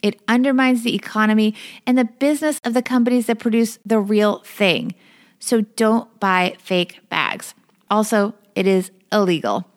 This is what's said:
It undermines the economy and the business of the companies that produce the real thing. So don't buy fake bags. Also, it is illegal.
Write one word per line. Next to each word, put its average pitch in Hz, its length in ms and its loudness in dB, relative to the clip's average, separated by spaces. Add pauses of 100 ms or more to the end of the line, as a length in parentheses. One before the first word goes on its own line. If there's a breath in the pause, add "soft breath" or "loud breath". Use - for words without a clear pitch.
It 202 260 -2
undermines 254 540 2
the 233 140 -2
economy 214 580 0 (320 loud breath)
and 247 100 2
the 254 100 2
business 285 580 -2
of 233 100 -4
the 247 80 2
companies 247 460 2
that 233 100 0
produce 226 480 0
the 220 140 2
real 208 400 2
thing. 175 560 -2 (420 soft breath)
So 233 240 0
don't 220 580 -2
buy 185 380 0
fake 180 520 -4
bags. - 440 -6 (340)
Also, 214 460 0 (220)
it 190 100 -2
is 190 240 0 (220)
illegal. 180 640 0